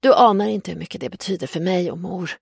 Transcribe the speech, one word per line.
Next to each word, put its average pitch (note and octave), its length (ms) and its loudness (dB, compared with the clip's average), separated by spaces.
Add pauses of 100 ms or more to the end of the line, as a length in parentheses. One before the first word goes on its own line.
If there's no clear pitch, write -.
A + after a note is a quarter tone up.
Du B3+ 140 6
anar G#3 340 4
inte G#3 220 -6
hur E3 80 -10
mycket - 220 -12
det B2+ 100 -8
betyder - 360 -8
för D#3 140 -6
mig F3+ 300 0
och - 80 -8
mor. F3+ 320 -8 (120)